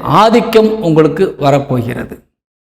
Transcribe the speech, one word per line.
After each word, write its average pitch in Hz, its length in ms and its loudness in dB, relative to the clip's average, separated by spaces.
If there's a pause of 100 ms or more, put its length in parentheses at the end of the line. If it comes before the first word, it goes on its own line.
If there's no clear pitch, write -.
ஆதிக்கம் 220 800 2
உங்களுக்கு 160 560 0
வரப்போகிறது. 123 920 -4 (440)